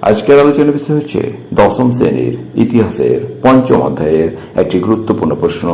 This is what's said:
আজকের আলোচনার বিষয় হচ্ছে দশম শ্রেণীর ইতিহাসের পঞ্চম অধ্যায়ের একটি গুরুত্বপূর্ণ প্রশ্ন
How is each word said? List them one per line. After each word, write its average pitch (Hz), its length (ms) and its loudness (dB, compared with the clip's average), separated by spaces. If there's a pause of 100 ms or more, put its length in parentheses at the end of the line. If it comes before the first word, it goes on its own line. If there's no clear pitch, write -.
আজকের 107 340 4
আলোচনার 147 340 2
বিষয় 151 220 -2
হচ্ছে - 220 -4 (400)
দশম 127 360 2
শ্রেণীর - 380 0 (280)
ইতিহাসের 92 560 0 (240)
পঞ্চম 131 460 4
অধ্যায়ের 80 420 -2 (320)
একটি 87 160 -2
গুরুত্বপূর্ণ 90 540 0 (100)
প্রশ্ন 85 300 -4